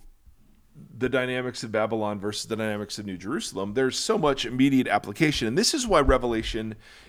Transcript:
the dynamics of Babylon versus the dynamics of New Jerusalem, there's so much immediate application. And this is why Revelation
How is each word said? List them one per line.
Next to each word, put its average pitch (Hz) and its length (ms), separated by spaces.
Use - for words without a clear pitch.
the 123 120
dynamics 127 560
of 113 80
Babylon 107 480
versus 104 260
the 113 80
dynamics 104 460
of 101 60
New 95 100
Jerusalem, 101 580
there's 131 240
so - 180
much 151 280
immediate 127 420
application. 110 640
And 123 100
this 240 160
is 247 140
why 180 120
Revelation 117 760